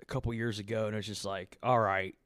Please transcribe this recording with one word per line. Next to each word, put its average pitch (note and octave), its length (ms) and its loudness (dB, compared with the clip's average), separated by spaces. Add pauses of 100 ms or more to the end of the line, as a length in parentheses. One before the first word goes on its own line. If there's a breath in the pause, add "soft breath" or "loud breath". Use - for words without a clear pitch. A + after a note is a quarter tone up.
a - 40 -20
couple A#2 280 -4
years A2+ 260 -2
ago? A2 280 -2
And G#2+ 60 -2
it G#2+ 40 -2
was G2+ 100 -4
just G#2 160 -8
like, G2 400 -8
"All B2 160 6
right." F#2+ 340 2 (120)